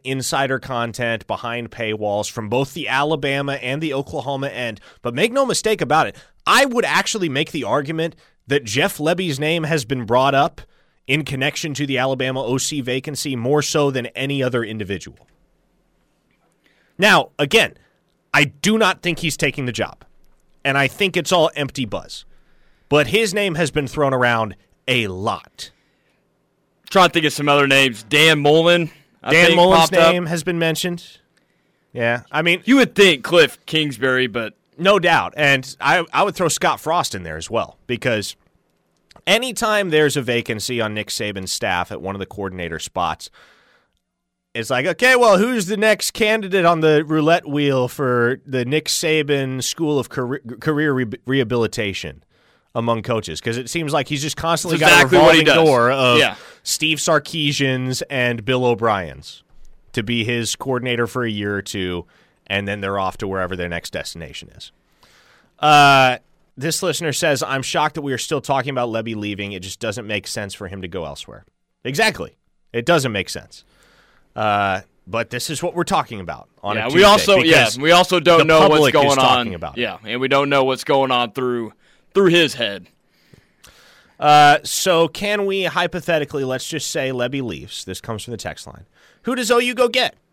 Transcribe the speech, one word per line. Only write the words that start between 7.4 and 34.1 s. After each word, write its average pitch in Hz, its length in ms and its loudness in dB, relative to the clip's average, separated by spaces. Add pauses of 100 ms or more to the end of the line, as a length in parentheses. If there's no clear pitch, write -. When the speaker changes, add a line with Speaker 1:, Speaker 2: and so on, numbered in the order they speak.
Speaker 1:
the 143 120 -6
argument 151 520 -2 (300)
that 139 180 0
Jeff 127 340 -2
Lebby's 160 420 -2
name 156 240 -2
has 151 200 -2
been 123 200 -6
brought 127 300 2
up 135 260 0 (460)
in 147 180 0
connection 139 500 -6
to 143 120 -4
the 135 120 -2
Alabama 131 440 -2
O 127 160 -2
C 147 220 -6
vacancy 131 560 -6
more 135 260 0
so 143 280 0
than 127 180 -4
any 135 340 -4
other 123 220 -2
individual. 101 640 -10 (1700)
Now, 185 400 4
again, 147 360 2 (580)
I 147 120 4
do 208 340 0
not 190 240 0
think 175 180 -4
he's 160 160 -4
taking 135 300 -4
the 123 60 -4
job, - 320 -6 (600)
and 139 140 0
I 139 80 2
think 190 300 -4
it's 170 160 -2
all 165 240 4
empty 135 300 -6
buzz. - 380 -12 (680)
But 143 160 4
his 196 260 0
name 196 220 -2
has 156 160 -2
been 147 180 -4
thrown 139 260 0
around 117 400 0 (320)
a 120 220 0
lot. 95 600 -8 (1200)
Speaker 2:
Trying 185 180 6
to - 60 -4
think 160 120 0
of 143 60 0
some 147 160 -2
other 143 180 4
names. 135 380 4
Dan 151 360 4
Mullen, 165 500 4 (320)
I - 100 -4
Speaker 1:
Dan 170 140 6
Speaker 2:
think, 170 100 4
Speaker 1:
Mullen's 175 240 6
Speaker 2:
popped 160 140 2
up. 165 180 6
Speaker 1:
name 180 140 -2
has 160 180 -4
been 175 140 -2
mentioned. 165 600 -4 (760)
Yeah, 120 380 -2
I 151 120 -2
mean, 175 240 0
Speaker 2:
You 254 100 6
would 262 180 2
think 175 300 4
Cliff 160 420 2
Kingsbury, 131 600 0